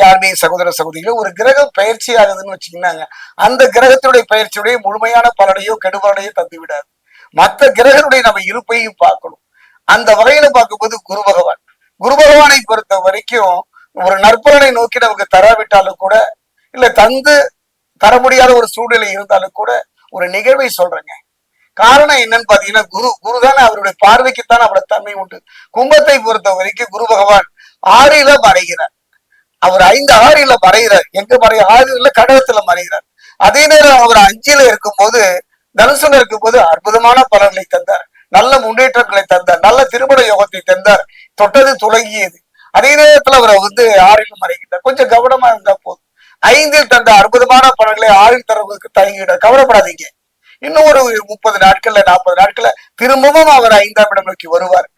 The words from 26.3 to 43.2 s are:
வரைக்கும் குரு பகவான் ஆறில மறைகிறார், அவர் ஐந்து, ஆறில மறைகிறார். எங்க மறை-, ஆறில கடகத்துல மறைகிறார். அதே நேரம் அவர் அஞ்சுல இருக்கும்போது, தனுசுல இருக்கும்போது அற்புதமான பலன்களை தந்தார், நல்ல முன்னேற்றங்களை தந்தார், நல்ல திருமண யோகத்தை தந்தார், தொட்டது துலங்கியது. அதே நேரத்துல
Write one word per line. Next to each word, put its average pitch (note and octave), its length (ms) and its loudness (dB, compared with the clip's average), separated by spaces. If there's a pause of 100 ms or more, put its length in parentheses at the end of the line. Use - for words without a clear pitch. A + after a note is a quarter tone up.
வரைக்கும் G3+ 380 -8
குரு A3+ 180 -8
பகவான் G3+ 340 2 (520)
ஆறில C#4+ 320 4 (160)
மறைகிறார், F3+ 440 -2 (680)
அவர் F#3 200 0 (100)
ஐந்து, C#4 200 0 (120)
ஆறில C#4 300 2 (100)
மறைகிறார். G3+ 400 2 (140)
எங்க G#3 240 -2
மறை-, A3 320 2
ஆறில C4 420 0
கடகத்துல B3+ 520 2
மறைகிறார். F3 360 -6 (360)
அதே A3 300 0
நேரம் C#4+ 340 4
அவர் A#3 200 2
அஞ்சுல C#4 460 0
இருக்கும்போது, G#3+ 500 -2 (560)
தனுசுல C#4 420 2
இருக்கும்போது A3+ 400 -2 (120)
அற்புதமான A3+ 480 0 (140)
பலன்களை G3 320 0 (100)
தந்தார், F3 300 -6 (320)
நல்ல A#3 160 0 (120)
முன்னேற்றங்களை A#3+ 580 -2 (100)
தந்தார், F3+ 340 -2
நல்ல A#3+ 140 2 (120)
திருமண C4 280 0 (120)
யோகத்தை G3 280 -4 (120)
தந்தார், F#3+ 320 0 (340)
தொட்டது C4+ 340 2 (120)
துலங்கியது. G#3+ 540 -4 (360)
அதே B3 160 0 (100)
நேரத்துல D4 400 4